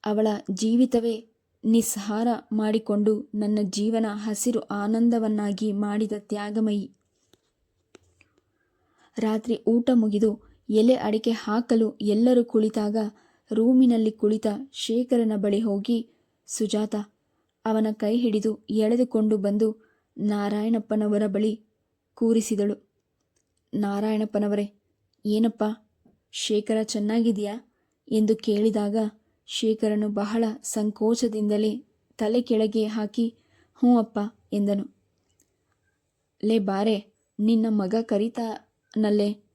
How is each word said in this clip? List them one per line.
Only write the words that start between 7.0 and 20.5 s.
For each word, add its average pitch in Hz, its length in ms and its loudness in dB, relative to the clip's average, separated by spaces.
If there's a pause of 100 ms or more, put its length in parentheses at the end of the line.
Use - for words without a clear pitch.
ರಾತ್ರಿ 220 480 -2
ಊಟ 233 280 2
ಮುಗಿದು 214 460 2 (300)
ಎಲೆ 226 240 6
ಅಡಿಕೆ 220 360 -2
ಹಾಕಲು 226 680 0
ಎಲ್ಲರೂ 233 440 4
ಕುಳಿತಾಗ 214 520 0 (560)
ರೂಮಿನಲ್ಲಿ 233 580 4
ಕುಳಿತ 214 360 0 (260)
ಶೇಖರನ 233 640 0
ಬಳಿ 202 240 0
ಹೋಗಿ 226 500 -2 (360)
ಸುಜಾತ 214 480 -4 (680)
ಅವನ 220 280 0
ಕೈ 214 240 -2
ಹಿಡಿದು 220 420 0 (120)
ಎಳೆದುಕೊಂಡು 214 680 2
ಬಂದು 208 380 0 (420)
ನಾರಾಯಣಪ್ಪನವರ 208 1080 -2